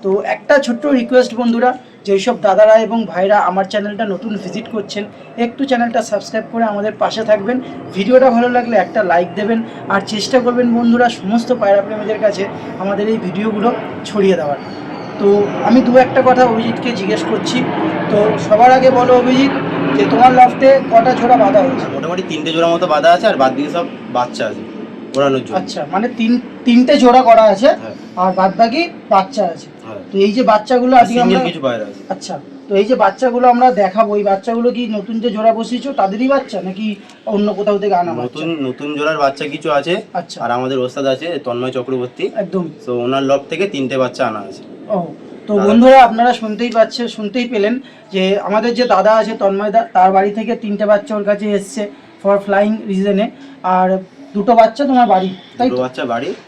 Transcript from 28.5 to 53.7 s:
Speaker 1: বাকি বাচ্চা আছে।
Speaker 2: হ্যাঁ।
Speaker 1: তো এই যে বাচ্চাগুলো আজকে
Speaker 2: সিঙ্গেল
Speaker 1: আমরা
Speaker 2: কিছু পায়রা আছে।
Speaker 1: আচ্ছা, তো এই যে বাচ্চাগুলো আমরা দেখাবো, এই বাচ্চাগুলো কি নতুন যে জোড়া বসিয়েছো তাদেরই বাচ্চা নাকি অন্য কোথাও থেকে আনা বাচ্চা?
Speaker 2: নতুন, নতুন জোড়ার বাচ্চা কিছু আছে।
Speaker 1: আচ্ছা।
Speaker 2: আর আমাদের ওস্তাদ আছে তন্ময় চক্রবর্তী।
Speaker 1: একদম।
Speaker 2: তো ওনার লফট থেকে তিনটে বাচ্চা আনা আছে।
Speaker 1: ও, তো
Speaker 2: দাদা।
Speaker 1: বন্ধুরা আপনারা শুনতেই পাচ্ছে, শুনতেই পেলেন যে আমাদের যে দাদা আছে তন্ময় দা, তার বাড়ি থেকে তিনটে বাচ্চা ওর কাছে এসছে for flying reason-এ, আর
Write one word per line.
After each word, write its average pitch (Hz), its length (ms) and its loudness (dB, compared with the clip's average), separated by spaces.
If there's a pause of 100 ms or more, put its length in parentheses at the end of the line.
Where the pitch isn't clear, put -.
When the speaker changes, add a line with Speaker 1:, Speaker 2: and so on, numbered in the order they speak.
Speaker 1:
বাকি 262 320 0 (200)
বাচ্চা 196 360 0
আছে। - 220 -8 (180)
Speaker 2:
হ্যাঁ। - 120 -14 (140)
Speaker 1:
তো 196 60 -4
এই 202 140 2
যে 240 120 0
বাচ্চাগুলো 247 540 2
আজকে 226 160 6
Speaker 2:
সিঙ্গেল 233 240 4
Speaker 1:
আমরা 170 120 -2
Speaker 2:
কিছু 165 120 -10
পায়রা 117 240 -4
আছে। - 240 -16
Speaker 1:
আচ্ছা, 190 300 -10 (280)
তো 202 80 -2
এই 202 100 4
যে 247 100 2
বাচ্চাগুলো 240 540 2
আমরা 247 220 4
দেখাবো, 202 440 0
এই 208 80 -2
বাচ্চাগুলো 233 480 -2
কি 240 160 -6
নতুন 220 320 -6
যে 233 100 -2
জোড়া 220 240 0
বসিয়েছো 240 400 -6
তাদেরই 208 340 -2
বাচ্চা 262 340 -2
নাকি 196 340 -6 (300)
অন্য 208 280 -2
কোথাও 202 240 -2
থেকে 196 180 -2
আনা 175 180 -2
বাচ্চা? 123 320 -8
Speaker 2:
নতুন, 160 220 -4
নতুন 139 300 -8
জোড়ার 151 200 -2
বাচ্চা 143 300 -2
কিছু 156 240 -6
আছে। 165 300 -2 (120)
Speaker 1:
আচ্ছা। - 280 -10
Speaker 2:
আর 117 100 -4
আমাদের 131 280 -4
ওস্তাদ 127 260 -4
আছে 139 340 -4
তন্ময় 123 320 -6
চক্রবর্তী। 127 640 -6
Speaker 1:
একদম। 185 340 -6 (160)
Speaker 2:
তো 123 140 -4
ওনার 135 240 -2
লফট 135 260 -2
থেকে 160 180 -4
তিনটে 135 300 -6
বাচ্চা 127 300 -2
আনা 107 120 -6
আছে। 95 240 -16 (240)
Speaker 1:
ও, 180 260 -4 (340)
তো 208 100 0
Speaker 2:
দাদা। 202 120 2
Speaker 1:
বন্ধুরা 254 340 8
আপনারা 233 300 2
শুনতেই 226 360 -6
পাচ্ছে, 226 380 0
শুনতেই 226 400 -6
পেলেন 226 320 -2 (320)
যে 190 260 0
আমাদের 208 360 -2
যে 247 140 0
দাদা 202 240 2
আছে 220 260 2
তন্ময় 196 340 -2
দা, 226 100 2 (120)
তার 185 180 4
বাড়ি 190 200 2
থেকে 220 240 -6
তিনটে 208 300 -6
বাচ্চা 202 300 0
ওর 208 80 -4
কাছে 208 280 -2
এসছে 202 380 -6 (340)
for 202 140 2 (100)
flying 208 280 0 (160)
reason-এ, 196 360 0 (360)
আর 185 260 0 (440)